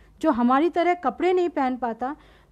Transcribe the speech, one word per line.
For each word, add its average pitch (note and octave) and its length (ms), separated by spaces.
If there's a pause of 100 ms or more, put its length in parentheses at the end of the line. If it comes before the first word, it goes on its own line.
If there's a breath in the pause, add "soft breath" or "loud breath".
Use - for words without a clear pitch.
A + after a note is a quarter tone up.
(220 soft breath)
जो D#4 100
हमारी B3+ 380
तरह F4 240
कपड़े F4 400
नहीं F4+ 160
पहन C4 280
पाता, B3 380 (360 soft breath)